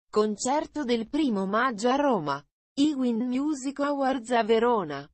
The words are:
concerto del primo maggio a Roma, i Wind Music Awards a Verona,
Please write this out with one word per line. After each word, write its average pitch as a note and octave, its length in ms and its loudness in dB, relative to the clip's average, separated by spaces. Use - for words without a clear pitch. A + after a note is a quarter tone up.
concerto B3 720 -2
del A3+ 260 -2
primo A#3+ 380 0
maggio A3+ 420 0
a B3 60 4
Roma, F#3+ 500 0
i D4+ 140 4
Wind B3 280 0
Music C4+ 560 -2
Awards C4+ 540 -2
a A#3 100 4
Verona, G#3+ 720 0